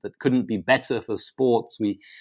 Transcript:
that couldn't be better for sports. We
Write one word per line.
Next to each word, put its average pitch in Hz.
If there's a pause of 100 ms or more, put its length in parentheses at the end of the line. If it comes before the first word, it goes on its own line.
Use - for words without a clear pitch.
that -
couldn't 127
be 110
better 123
for 107
sports. -
We 104 (220)